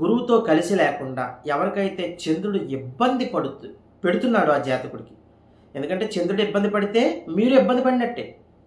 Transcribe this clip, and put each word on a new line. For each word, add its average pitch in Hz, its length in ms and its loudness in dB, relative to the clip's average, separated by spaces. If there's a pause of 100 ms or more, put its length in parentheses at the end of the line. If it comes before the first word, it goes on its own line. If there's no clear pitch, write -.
గురువుతో 233 340 2 (140)
కలిసి 175 320 2
లేకుండా 131 420 -2 (300)
ఎవరికైతే 190 500 -2 (200)
చంద్రుడు 190 360 -2 (160)
ఇబ్బంది 247 580 -2
పడుతు-, - 380 -6 (320)
పెడుతున్నాడో 180 540 2
ఆ - 100 0
జాతకుడికి, - 460 -6 (600)
ఎందుకంటే 185 320 -4 (100)
చంద్రుడు 190 320 0
ఇబ్బంది 202 280 0
పడితే 214 260 2 (360)
మీరు 254 240 4
ఇబ్బంది 254 260 2
పడినట్టే. 247 380 -2 (400)